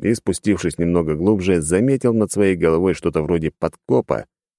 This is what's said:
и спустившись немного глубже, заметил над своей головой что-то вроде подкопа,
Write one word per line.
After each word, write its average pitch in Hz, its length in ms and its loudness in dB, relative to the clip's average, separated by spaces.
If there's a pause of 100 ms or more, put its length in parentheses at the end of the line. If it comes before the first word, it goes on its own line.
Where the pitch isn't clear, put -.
и 110 140 0
спустившись 95 640 -2
немного 85 380 0
глубже, 92 440 2
заметил 117 540 0
над 107 160 0
своей 98 240 2
головой 82 400 2
что-то 82 280 -2
вроде 80 280 -2
подкопа, 82 760 -4 (320)